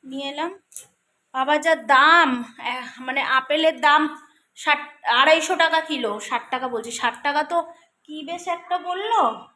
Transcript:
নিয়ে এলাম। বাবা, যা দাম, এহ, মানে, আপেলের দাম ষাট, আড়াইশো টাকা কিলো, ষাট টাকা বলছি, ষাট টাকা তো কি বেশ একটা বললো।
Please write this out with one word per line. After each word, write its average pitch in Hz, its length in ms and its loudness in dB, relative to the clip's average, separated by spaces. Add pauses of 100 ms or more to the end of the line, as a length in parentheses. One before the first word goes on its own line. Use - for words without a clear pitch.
নিয়ে 269 260 -10
এলাম। 320 300 -8 (720)
বাবা, 262 240 0
যা 320 180 2
দাম, 277 680 4 (160)
এহ, 247 420 -10
মানে, 262 200 0
আপেলের 294 600 0
দাম 302 460 2 (280)
ষাট, - 500 -4
আড়াইশো 311 500 2
টাকা 320 260 2
কিলো, 247 380 -6
ষাট 233 220 -6 (100)
টাকা 254 160 -6
বলছি, 233 240 -8
ষাট 233 320 -4
টাকা 294 200 -2
তো 339 180 -2 (420)
কি 302 200 -16
বেশ 339 240 -12
একটা 349 300 -6
বললো। 359 800 -4